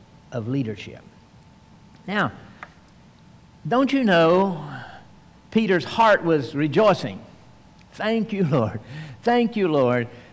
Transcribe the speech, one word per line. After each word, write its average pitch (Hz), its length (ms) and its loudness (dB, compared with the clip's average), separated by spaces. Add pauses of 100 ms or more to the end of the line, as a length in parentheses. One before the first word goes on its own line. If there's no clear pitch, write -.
(340)
of 113 160 -8
leadership. 110 520 -8 (1040)
Now, 175 280 -2 (1300)
don't 247 280 0
you 269 100 0
know 180 580 4 (920)
Peter's 190 340 0
heart 214 380 4
was 156 300 0
rejoicing? 151 680 0 (720)
"Thank 220 400 -4
you, 196 100 0
Lord. 120 380 0 (420)
Thank 240 320 2
you, 196 140 0
Lord." 123 400 2 (240)